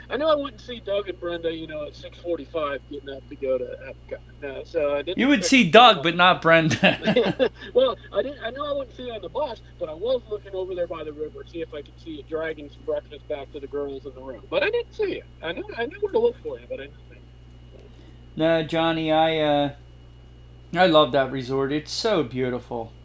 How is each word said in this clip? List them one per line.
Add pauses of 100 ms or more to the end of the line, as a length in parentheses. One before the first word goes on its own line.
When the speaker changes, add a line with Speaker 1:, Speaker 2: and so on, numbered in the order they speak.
(100)
Speaker 1:
I
knew
I
wouldn't
see
Doug
and
Brenda,
you
know,
at
six
forty-five
getting
up
to
go
to
Epcot. (240)
No,
so
I
didn't
Speaker 2:
You
would
Speaker 1:
expect
Speaker 2:
see
Speaker 1:
to
Speaker 2:
Doug,
Speaker 1:
see
Speaker 2:
but
not
Brenda.
Speaker 1:
<laughs>
Well, (160)
I
didn't,
I
knew
I
wouldn't
see
her
on
the
bus, (160)
but
I
was
looking
over
there
by
the
river,
see
if
I
could
see
it
dragging
some
breakfast
back
to
the
girls
in
the
room.
But
I
didn't
see
it. (180)
I
knew, (140)
I
knew
where
to
look
for
you,
but
I
didn't (120)
see
it. (560)
Speaker 2:
No,
Johnny,
I,
uh, (1000)
I
love
that
resort.
It's
so
beautiful. (120)